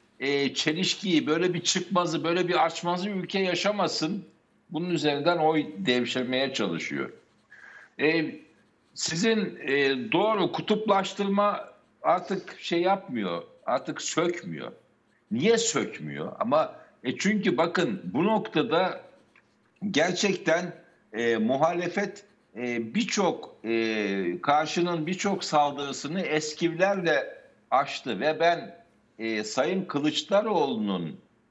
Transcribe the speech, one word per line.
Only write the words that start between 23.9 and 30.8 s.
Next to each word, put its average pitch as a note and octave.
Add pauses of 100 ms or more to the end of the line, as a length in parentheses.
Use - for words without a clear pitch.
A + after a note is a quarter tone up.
karşının D#3
birçok F#3+
saldırısını C#3+
eskivlerle E3 (360)
aştı B2+
ve D#3
ben C3+ (420)
e, A2
Sayın F3
Kılıçdaroğlu'nun C#3 (340)